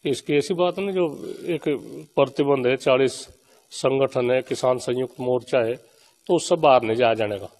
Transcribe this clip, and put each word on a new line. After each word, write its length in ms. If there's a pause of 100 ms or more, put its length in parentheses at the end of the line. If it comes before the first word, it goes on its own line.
इसकी 320
ऐसी 160
बात 260
नहीं, 120
जो 140 (480)
एक 100 (520)
प्रतिबंध 520
है, 100
चालीस 500 (440)
संगठन 600
है, 100
किसान 360
संयुक्त 420
मोर्चा 400
है, 160 (520)
तो 80
उससे 200
बाहर 260
नहीं 160
जाया 160
जाने 240
का। 100 (120)